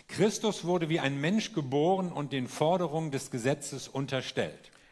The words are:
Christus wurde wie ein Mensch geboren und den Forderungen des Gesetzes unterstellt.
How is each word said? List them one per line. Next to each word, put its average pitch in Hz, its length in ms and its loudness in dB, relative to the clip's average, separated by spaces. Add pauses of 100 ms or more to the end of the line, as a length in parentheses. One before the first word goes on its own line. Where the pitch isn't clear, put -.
Christus 208 580 0
wurde 170 220 2
wie 160 120 2
ein 139 200 2
Mensch 190 340 2
geboren 165 600 2
und 143 200 -4
den 127 140 -2
Forderungen 160 640 0
des 135 200 -4
Gesetzes 135 560 -2
unterstellt. 131 840 -4 (200)